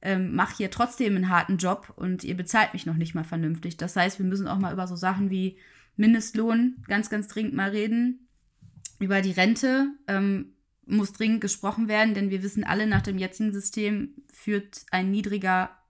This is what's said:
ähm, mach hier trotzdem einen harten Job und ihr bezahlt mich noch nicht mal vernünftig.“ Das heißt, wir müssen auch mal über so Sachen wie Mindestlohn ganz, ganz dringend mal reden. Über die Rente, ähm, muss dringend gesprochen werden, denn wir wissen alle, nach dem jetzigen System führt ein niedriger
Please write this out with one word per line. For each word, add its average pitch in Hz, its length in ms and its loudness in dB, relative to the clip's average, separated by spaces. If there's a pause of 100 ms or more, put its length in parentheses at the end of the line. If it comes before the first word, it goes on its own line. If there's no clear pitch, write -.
ähm, 185 320 0
mach 190 240 0
hier 196 140 -4
trotzdem 240 440 0
einen 185 140 2
harten 180 280 2
Job 180 380 -2
und 185 280 -4
ihr - 120 -4
bezahlt 185 380 2
mich - 120 -8
noch 165 100 -2
nicht 160 200 -2
mal 160 100 -2
vernünftig.“ 165 520 -4
Das 175 180 -6
heißt, 190 220 0
wir 190 80 -2
müssen 196 220 0
auch 196 120 -2
mal 185 140 -2
über 185 140 -4
so 180 80 -8
Sachen 190 340 0
wie 185 280 -2 (400)
Mindestlohn 226 800 2 (100)
ganz, 208 220 0
ganz 208 180 -2
dringend - 280 -4
mal 196 160 0
reden. 233 580 -2 (720)
Über 196 220 2
die 190 100 2
Rente, 247 580 4 (180)
ähm, 196 460 0 (320)
muss 202 260 2
dringend 220 300 0
gesprochen 208 480 -2
werden, 214 240 4
denn 196 160 0
wir 190 120 -2
wissen 202 220 -4
alle, 214 240 0
nach 196 140 4
dem 196 160 -4
jetzigen 190 340 -2
System 208 600 -4 (180)
führt - 600 -6
ein 190 200 0
niedriger 196 600 0 (180)